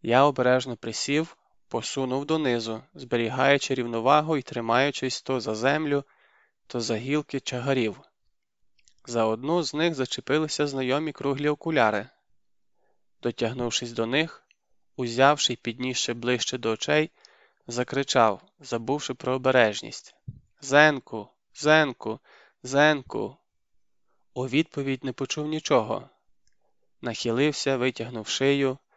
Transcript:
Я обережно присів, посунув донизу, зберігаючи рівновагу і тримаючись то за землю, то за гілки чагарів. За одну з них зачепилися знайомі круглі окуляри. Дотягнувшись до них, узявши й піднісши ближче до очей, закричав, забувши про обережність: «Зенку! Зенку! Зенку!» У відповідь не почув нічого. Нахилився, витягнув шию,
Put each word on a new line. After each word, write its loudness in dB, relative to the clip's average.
Я 6
обережно 2
присів, -4
посунув -4
донизу, 0
зберігаючи 0
рівновагу 2
і -4
тримаючись -2
то -2
за -4
землю, 0
то -6
за -2
гілки -4
чагарів. -2
За 0
одну 0
з -6
них 0
зачепилися -2
знайомі -2
круглі -2
окуляри. 0
Дотягнувшись -4
до -2
них, -2
узявши 2
й -6
піднісши -4
ближче -2
до 0
очей, 0
закричав, 2
забувши -4
про -4
обережність: 0
«Зенку! 4
Зенку! 2
Зенку!» 0
У -6
відповідь -2
не -6
почув -6
нічого. 0
Нахилився, -2
витягнув -4
шию, 2